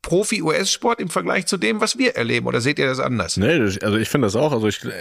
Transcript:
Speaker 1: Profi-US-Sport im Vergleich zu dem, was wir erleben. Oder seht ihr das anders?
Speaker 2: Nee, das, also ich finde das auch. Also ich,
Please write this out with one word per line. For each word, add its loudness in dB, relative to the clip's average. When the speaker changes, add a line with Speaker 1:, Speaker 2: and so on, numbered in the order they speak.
Speaker 1:
Profi-US-Sport 0
im -4
Vergleich -2
zu -2
dem, 0
was -2
wir 0
erleben. 0
Oder 0
seht 0
ihr 2
das -2
anders? -2
Speaker 2:
Nee, 2
das, 2
also 0
ich 0
finde 2
das 0
auch. 2
Also 0
ich, -2